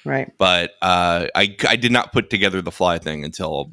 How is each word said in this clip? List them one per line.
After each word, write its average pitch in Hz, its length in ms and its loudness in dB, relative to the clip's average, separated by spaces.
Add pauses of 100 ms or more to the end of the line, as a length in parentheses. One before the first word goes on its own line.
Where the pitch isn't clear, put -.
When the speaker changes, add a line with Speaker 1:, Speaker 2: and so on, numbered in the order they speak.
Speaker 1:
Right. 139 340 -4
Speaker 2:
But, 90 440 2
uh, 87 520 2
I, 101 220 0 (120)
I - 60 4
did 120 160 0
not 123 220 0
put 117 180 0
together 95 320 0
the 85 80 -8
fly 87 280 0
thing 78 260 -8
until 76 480 -8